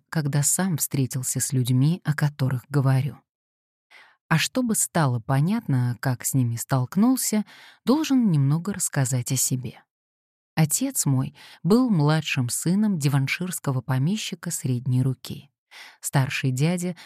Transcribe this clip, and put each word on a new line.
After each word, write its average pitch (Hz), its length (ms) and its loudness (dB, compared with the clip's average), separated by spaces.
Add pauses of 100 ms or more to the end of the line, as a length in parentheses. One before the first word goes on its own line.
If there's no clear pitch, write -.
когда 147 360 0
сам 180 340 0
встретился 131 640 -2
с - 100 -4
людьми, 131 540 2
о 151 80 2
которых 139 560 -2
говорю. 135 480 0 (1120)
А 160 80 4
чтобы 233 380 0
стало 131 440 0
понятно, 135 800 0
как 127 240 -4
с - 100 -4
ними 120 220 2
столкнулся, 208 880 0 (400)
должен 262 480 2
немного 151 400 2
рассказать 131 600 -2
о - 20 0
себе. 127 480 -4 (720)
Отец 202 500 0
мой 139 300 0 (280)
был 233 260 4
младшим 151 580 2
сыном 196 500 0
диванширского 139 840 -2
помещика 165 680 -4
средней 127 520 0
руки. - 480 -6 (480)
Старший 131 520 -2
дядя 170 440 0 (100)